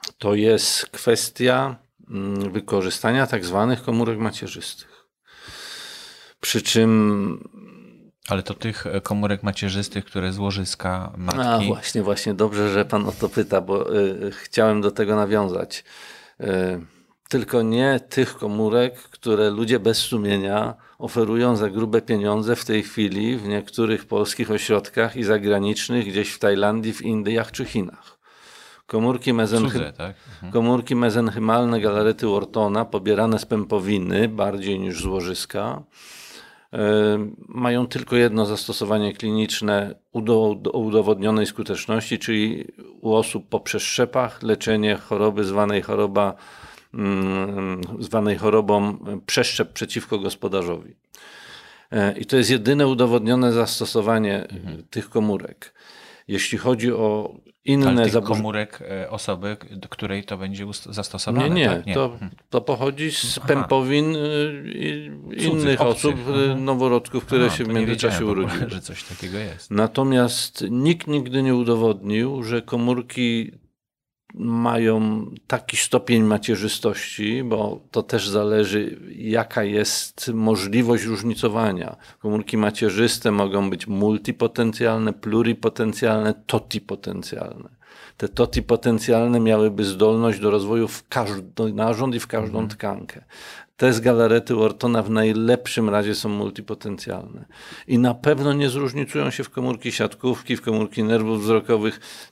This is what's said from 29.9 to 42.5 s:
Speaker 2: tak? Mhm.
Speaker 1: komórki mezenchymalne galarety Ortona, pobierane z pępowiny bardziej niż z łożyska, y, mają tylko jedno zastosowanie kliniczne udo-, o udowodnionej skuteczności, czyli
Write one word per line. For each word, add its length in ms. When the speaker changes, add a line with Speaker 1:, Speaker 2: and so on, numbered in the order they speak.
Speaker 2:
tak? 240
Mhm. 180
Speaker 1:
komórki 440
mezenchymalne 840
galarety 480
Ortona, 560
pobierane 540
z 80
pępowiny 840
bardziej 520
niż 220
z 40
łożyska, 760
y, 40
mają 380
tylko 300
jedno 300
zastosowanie 640
kliniczne 840
udo-, 600
o 60
udowodnionej 680
skuteczności, 720
czyli 460